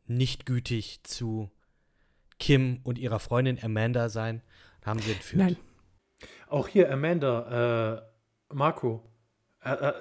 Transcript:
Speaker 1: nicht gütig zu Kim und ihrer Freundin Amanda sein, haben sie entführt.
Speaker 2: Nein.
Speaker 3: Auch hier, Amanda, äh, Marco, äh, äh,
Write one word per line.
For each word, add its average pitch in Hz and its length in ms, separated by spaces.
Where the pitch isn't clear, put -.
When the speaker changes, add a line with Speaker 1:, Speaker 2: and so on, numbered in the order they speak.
Speaker 1:
nicht 123 400
gütig 123 580
zu 110 460
Kim 131 420
und 120 160
ihrer 110 220
Freundin 127 420
Amanda 117 460
sein, 113 320
haben - 160
sie 107 120
entführt. 151 320
Speaker 2:
Nein. 180 120
Speaker 3:
Auch 143 180
hier, 170 260
Amanda, 120 1080
äh, - 40
Marco, 135 500
äh, 127 100
äh, 139 280